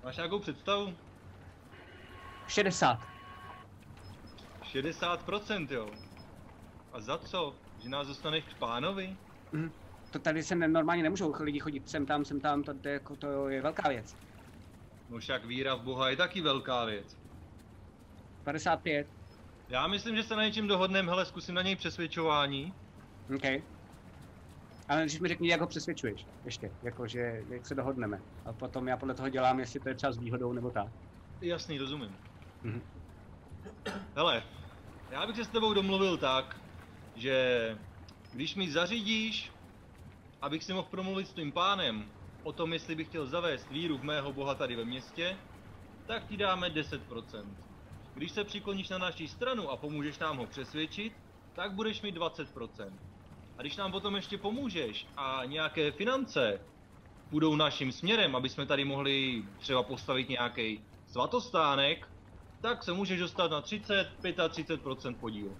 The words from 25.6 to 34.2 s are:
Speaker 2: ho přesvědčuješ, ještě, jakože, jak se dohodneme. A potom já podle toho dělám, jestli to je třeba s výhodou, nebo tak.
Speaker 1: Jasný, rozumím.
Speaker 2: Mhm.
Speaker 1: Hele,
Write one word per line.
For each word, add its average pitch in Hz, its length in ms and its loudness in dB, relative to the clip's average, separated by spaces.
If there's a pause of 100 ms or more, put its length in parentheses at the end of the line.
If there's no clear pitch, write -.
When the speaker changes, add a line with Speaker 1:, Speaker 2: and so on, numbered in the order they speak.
Speaker 2:
ho 165 60 4
přesvědčuješ, 151 600 -4 (180)
ještě, 110 260 -6 (120)
jakože, 120 680 -4
jak 120 180 -8
se 147 80 -4
dohodneme. 123 460 0 (240)
A 117 80 -8
potom 127 360 -4
já 127 80 4
podle 131 180 -2
toho 131 140 -2
dělám, 131 320 6
jestli 131 200 -4
to 135 80 -4
je 131 60 -2
třeba 139 180 0
s 117 60 -4
výhodou, 123 340 -2
nebo 123 180 -2
tak. 104 160 -2 (540)
Speaker 1:
Jasný, 170 380 -2
rozumím. 135 380 -6 (460)
Speaker 2:
Mhm. 117 200 -4 (1300)
Speaker 1:
Hele, 143 260 4 (680)